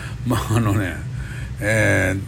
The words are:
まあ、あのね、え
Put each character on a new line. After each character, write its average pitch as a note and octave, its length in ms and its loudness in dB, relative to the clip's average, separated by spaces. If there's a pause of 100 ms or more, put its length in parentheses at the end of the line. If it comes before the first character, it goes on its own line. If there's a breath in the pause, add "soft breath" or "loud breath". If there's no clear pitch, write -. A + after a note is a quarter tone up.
(280 loud breath)
ま A#2+ 100 2
あ、 A2 200 0
あ - 20 4
の G#2+ 140 2
ね、 F#2 220 0 (680 loud breath)
え G2+ 540 4 (120)